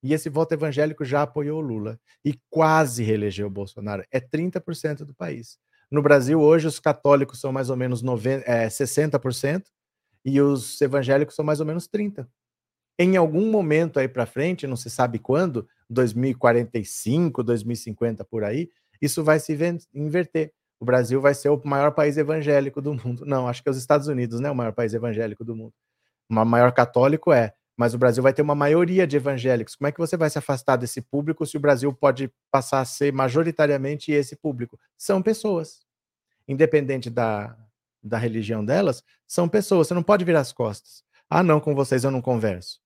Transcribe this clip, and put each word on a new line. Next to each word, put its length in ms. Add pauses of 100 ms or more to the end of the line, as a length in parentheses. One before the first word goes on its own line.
E 100
esse 160
voto 240
evangélico 500
já 200
apoiou 340
o 80
Lula 340 (240)
e 160 (100)
quase 540
reelegeu 440
o 20
Bolsonaro. 640
É 80
trinta 420
por 140
cento 280
do 120
país. 420 (320)
No 120
Brasil, 380
hoje, 280
os 120
católicos 640
são 100
mais 200
ou 40
menos 280
noven-, 420
é, 240
sessenta 480
por 160
cento 380 (520)
e 160
os 400
evangélicos 560
são 80
mais 160
ou 60
menos 220
trinta. 420 (680)
Em 160
algum 340
momento 500
aí 80
pra 180
frente, 400
não 100
se 140
sabe 280
quando, 500 (220)
dois 240
mil 180
e 40
quarenta 420
e 80
cinco, 580
dois 200
mil 100
e 40
cinquenta, 460
por 200
aí, 260 (320)
isso 220
vai 160
se 160
ven-, 240 (120)
inverter. 600 (280)
O 60
Brasil 340
vai 140
ser 160
o 140
maior 280
país 260
evangélico 640
do 120
mundo. 320
Não, 220
acho 160
que 60
é 20
os 60
Estados 300
Unidos, 320
né, 100
o 60
maior 180
país 200
evangélico 500
do 120
mundo. 180 (560)
O 160
maior 260
católico 600
é, 220 (220)
mas 180
o 40
Brasil 240
vai 120
ter 100
uma 100
maioria 540
de 80
evangélicos. 600
Como 120
é 40
que 80
você 180
vai 120
se 80
afastar 380
desse 260
público 440
se 120
o 20
Brasil 340
pode 380 (200)
passar 300
a 40
ser 260
majoritariamente 1000
esse 240
público? 440 (160)
São 260
pessoas. 580 (680)
Independente 600
da, 480 (460)
da 140
religião 460
delas, 400 (240)
são 220
pessoas. 380
Você 80
não 80
pode 220
virar 160
as 120
costas. 500 (260)
"Ah, 120
não, 180
com 160
vocês 280
eu 80
não 100
converso." 640